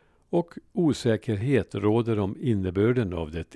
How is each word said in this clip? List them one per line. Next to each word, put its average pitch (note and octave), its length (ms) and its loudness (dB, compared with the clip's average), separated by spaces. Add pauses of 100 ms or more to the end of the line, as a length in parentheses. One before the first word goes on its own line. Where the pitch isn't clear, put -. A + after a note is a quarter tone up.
(300)
och E3+ 240 -2 (200)
osäkerhet A#2 1000 0
råder G#2+ 440 2
om G2+ 200 -2
innebörden G2+ 760 0
av E2 180 -6
det E2 240 -10